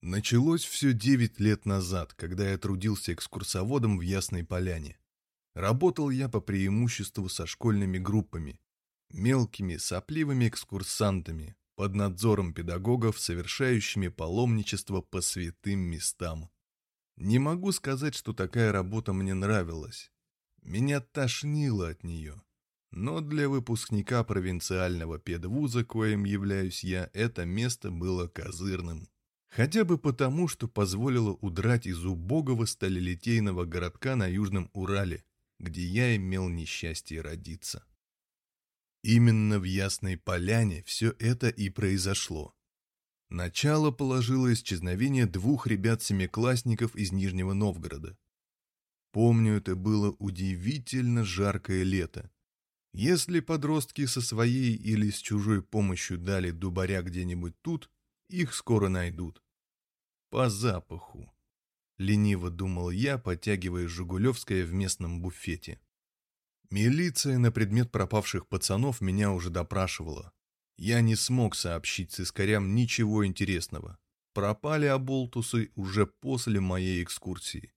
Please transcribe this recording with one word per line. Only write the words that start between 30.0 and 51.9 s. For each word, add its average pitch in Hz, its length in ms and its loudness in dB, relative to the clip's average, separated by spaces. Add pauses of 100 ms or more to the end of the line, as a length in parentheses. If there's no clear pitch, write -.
что - 220 -4
позволило 104 640 2
удрать 101 540 0
из 87 180 -4
убогого 113 600 0
сталелитейного 92 1000 0
городка 87 500 -4
на 101 140 2
Южном 95 440 0
Урале, 95 520 -2 (340)
где 87 240 -6
я 113 340 2
имел 92 320 0
несчастье 82 720 -6
родиться. 82 640 -10 (1160)
Именно 110 560 6
в 92 60 -2
Ясной 95 520 -2
Поляне 90 680 0
всё - 340 0
это 120 300 0
и 104 200 -2
произошло. 95 840 -2 (720)
Начало 143 640 2
положило 127 600 2
исчезновение 110 760 2
двух 101 400 0
ребят-семиклассников 113 1300 0
из 98 160 -2
Нижнего 95 420 0
Новгорода. 85 640 -2 (960)
Помню, 113 440 6
это 95 180 0
было 104 440 2
удивительно 110 1040 -2
жаркое 95 580 0
лето. 95 480 -2 (600)